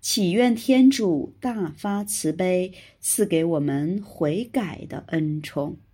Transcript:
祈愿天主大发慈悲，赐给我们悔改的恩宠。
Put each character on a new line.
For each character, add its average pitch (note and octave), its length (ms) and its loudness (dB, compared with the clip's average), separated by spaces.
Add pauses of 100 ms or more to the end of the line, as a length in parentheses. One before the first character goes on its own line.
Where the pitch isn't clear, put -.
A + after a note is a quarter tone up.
祈 F#3 300 0
愿 A#3+ 220 4
天 C4 360 6
主 F3+ 500 0
大 G#3 380 -4
发 G3+ 260 -4
慈 G3+ 300 -4
悲， F#3 400 0 (260)
赐 - 260 0
给 E3 200 0
我 E3 140 0
们 D3 440 -2
悔 F3 480 -4
改 G#3 380 -6
的 - 180 -12
恩 D#3 340 -2
宠。 D3 360 -8 (160)